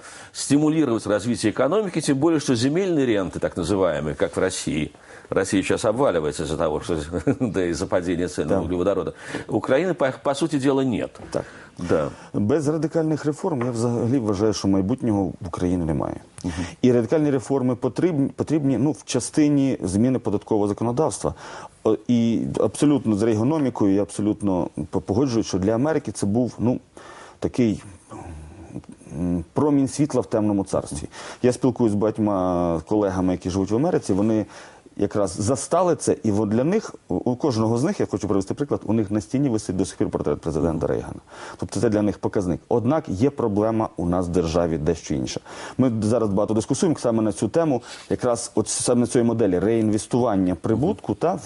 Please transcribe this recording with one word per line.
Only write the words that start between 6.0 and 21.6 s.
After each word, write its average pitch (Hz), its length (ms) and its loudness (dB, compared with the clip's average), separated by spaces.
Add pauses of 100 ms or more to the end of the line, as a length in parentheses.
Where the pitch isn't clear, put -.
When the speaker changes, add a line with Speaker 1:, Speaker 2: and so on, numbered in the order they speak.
Speaker 1:
из-за 76 120 -2
того, 78 240 0
что, 85 180 -2 (240)
<laughs> - 180 0
да, 95 300 -2
из-за 82 160 -4
падения 90 420 -2
цен 82 200 -4
на 104 80 0
Speaker 2:
Да. 95 40 0
Speaker 1:
углеводороды. 90 520 0 (360)
Украины, 151 460 0
по, 135 180 0 (100)
по 143 120 0
сути 151 240 -2
дела, 135 260 2
нет. 85 260 -2 (200)
Speaker 2:
Так. - 140 -4 (340)
Speaker 1:
Да. 85 320 0 (240)
Speaker 2:
Без 135 340 0
радикальних 156 560 0
реформ, 147 400 -2
я 127 60 -2
взагалі 120 480 0
вважаю, 107 340 2
що 98 160 -2
майбутнього 98 560 2
в 87 240 -8
Україні 90 360 -2
немає. 65 320 -2 (280)
Speaker 1:
Мгм. 87 80 -4 (300)
Speaker 2:
І 123 100 6
радикальні 147 380 2
реформи 131 460 0
потрібні, 139 520 0
потрібні, 135 500 0
ну, 143 140 2
в - 120 -12
частині 139 800 2
зміни 113 360 2
податкового 104 500 0
законодавства. 117 680 -2 (500)